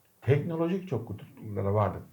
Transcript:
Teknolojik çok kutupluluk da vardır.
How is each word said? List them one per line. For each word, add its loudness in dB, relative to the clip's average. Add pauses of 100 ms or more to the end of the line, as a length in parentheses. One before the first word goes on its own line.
(220)
Teknolojik 2
çok -4
kutupluluk -10
da 0
vardır. 2 (120)